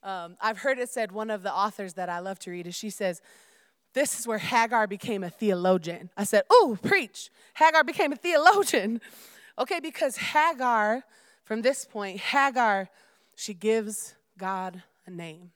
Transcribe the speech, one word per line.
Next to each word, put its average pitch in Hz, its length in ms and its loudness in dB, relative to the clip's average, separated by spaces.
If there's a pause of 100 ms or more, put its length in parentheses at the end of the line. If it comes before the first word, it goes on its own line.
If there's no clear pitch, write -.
um, 180 380 -10
I've 214 180 -2
heard 262 200 -2
it 247 100 -4
said, 214 240 -6
one 214 180 -6
of 208 120 -4
the 196 100 -4
authors 196 420 -4
that 180 140 -6
I 175 100 -6
love 185 220 -8
to 185 100 -14
read 175 160 -10
is 180 80 -12
she 214 160 -8
says, 180 300 -4 (720)
"This 269 260 0
is - 80 -8
where 220 120 -2
Hagar 226 480 2
became 202 360 -6
a 175 80 -8
theologian." 180 880 0
I 202 80 -4
said, 196 280 4
"Ooh, 330 300 8
preach. - 480 -2 (240)
Hagar 311 300 6
became 311 280 0
a 294 40 -6
theologian." 311 840 4 (580)
Okay, 339 200 -2
because 294 380 -4
Hagar, 247 880 0 (400)
from 220 160 -6
this 254 240 0
point, 196 340 -10
Hagar, 233 680 0 (480)
she - 160 -10
gives 214 600 -4 (240)
God 185 440 -8 (240)
a 180 40 -18
name. 170 460 -14